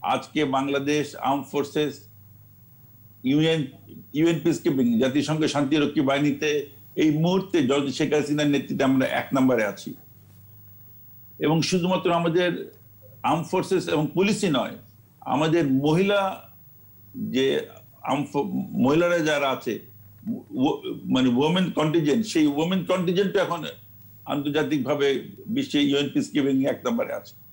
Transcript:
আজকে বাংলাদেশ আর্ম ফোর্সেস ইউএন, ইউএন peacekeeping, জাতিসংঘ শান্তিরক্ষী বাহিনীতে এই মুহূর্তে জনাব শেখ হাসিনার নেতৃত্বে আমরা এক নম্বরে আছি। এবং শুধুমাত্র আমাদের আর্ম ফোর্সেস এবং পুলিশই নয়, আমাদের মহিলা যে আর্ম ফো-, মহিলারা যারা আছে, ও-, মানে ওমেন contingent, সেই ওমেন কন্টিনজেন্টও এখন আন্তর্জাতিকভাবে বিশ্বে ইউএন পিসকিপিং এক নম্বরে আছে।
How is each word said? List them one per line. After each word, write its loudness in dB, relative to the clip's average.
আজকে -2
বাংলাদেশ -2
আর্ম -2
ফোর্সেস -4
ইউএন, 2
ইউএন 2
peacekeeping, 2
জাতিসংঘ 0
শান্তিরক্ষী 0
বাহিনীতে 0
এই 4
মুহূর্তে 2
জনাব 2
শেখ -2
হাসিনার 0
নেতৃত্বে 0
আমরা 2
এক -4
নম্বরে 4
আছি। -6
এবং 2
শুধুমাত্র 0
আমাদের 0
আর্ম 0
ফোর্সেস 0
এবং 0
পুলিশই 2
নয়, -2
আমাদের 2
মহিলা 2
যে -2
আর্ম -2
ফো-, -2
মহিলারা 2
যারা 0
আছে, -4
ও-, -2
মানে 2
ওমেন 2
contingent, 0
সেই 2
ওমেন 0
কন্টিনজেন্টও 0
এখন -2
আন্তর্জাতিকভাবে 0
বিশ্বে 0
ইউএন 2
পিসকিপিং 0
এক -2
নম্বরে -2
আছে। -14